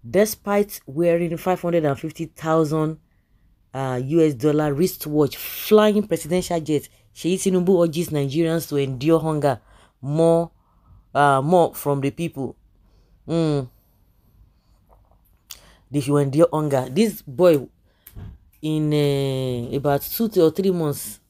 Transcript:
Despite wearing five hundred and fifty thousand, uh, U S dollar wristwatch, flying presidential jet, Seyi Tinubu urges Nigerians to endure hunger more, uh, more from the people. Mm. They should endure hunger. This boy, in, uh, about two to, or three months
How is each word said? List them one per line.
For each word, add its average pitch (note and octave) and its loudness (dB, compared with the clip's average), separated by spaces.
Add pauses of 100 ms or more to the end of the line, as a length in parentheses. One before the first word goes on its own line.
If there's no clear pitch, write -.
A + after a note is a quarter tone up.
Despite G#3 0
wearing E3+ 0
five F#3 -2
hundred E3+ 0
and C#3 0
fifty D#3+ -8
thousand, D#3 -2 (760)
uh, C3 -4
U D#3+ 2
S D#3 4
dollar D3 0
wristwatch, D3+ -2
flying G#3+ 2
presidential E3+ -2
jet, D3 -2 (260)
Seyi F3 -2
Tinubu F#3 2
urges E3 -2
Nigerians D#3 -2
to D3 -2
endure C#3 0
hunger D3 0 (420)
more, E3 2 (600)
uh, C#3 4
more E3 4
from C#3+ -2
the C#3 -2
people. C#3 -8 (720)
Mm. D3+ -2 (2250)
They C#3+ -2
should C#3+ 0
endure C#3+ 4
hunger. C#3 -2
This G3+ 0
boy, D3 2 (920)
in, D#3 0
uh, C3+ -2
about C#3+ 0
two - -4
to, F3 4
or D#3+ 4
three F#3+ 0
months D#3 -4 (100)